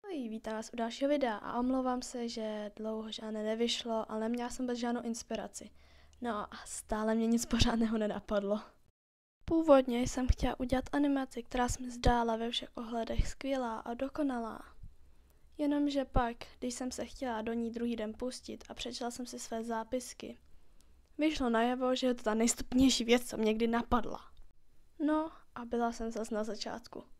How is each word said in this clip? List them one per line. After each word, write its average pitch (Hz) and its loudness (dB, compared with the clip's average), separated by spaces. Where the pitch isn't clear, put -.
Ahoj, 311 -4
vítám 220 -6
vás 220 -6
u - -8
dalšího 233 0
videa 277 4
a - -6
omlouvám 254 0
se, 240 -6
že 214 -6
dlouho 220 -6
žádné 214 -6
nevyšlo, 226 0
ale 220 -2
neměla 240 -2
jsem 254 -4
vůbec 240 -2
žádnou 240 0
inspiraci. 226 -6
No 233 -2
a 208 -6
stále 220 -2
mě 226 2
nic 233 4
pořádného 226 4
nenapadlo. 208 0
Původně 269 6
jsem 254 0
chtěla - 2
udělat 262 0
animaci, 277 0
která 247 0
se - -2
mi 247 -8
zdála 240 4
ve 233 -2
všech 240 -6
ohledech 226 -2
skvělá 254 -4
a - -6
dokonalá. 254 -4
Jenomže 285 2
pak, 240 2
když 247 -4
jsem 254 -6
se - -6
chtěla 233 -6
do 226 -4
ní 233 -2
druhý 233 -2
den 220 -4
pustit 247 -8
a - -12
přečetla 240 -6
jsem 240 -8
si 240 -12
své 226 -6
zápisky, 226 -6
vyšlo 294 2
najevo, 247 4
že 254 0
je 247 4
to 240 -6
ta 214 2
nejstupnější 240 4
věc, 240 4
co - -6
mě 220 4
kdy 220 2
napadla. 233 0
No 311 2
a 240 -10
byla 233 0
jsem 226 -4
zas 226 -6
na 214 -2
začátku. 220 -8